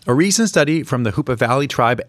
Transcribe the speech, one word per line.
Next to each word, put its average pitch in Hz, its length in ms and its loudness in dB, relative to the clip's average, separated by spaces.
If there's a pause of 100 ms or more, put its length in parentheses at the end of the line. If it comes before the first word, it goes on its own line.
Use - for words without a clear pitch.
A 120 80 2
recent 196 340 2
study 156 340 0
from 127 200 -4
the 110 100 -2
Hoopa 131 240 -4
Valley 127 320 0
Tribe 120 400 0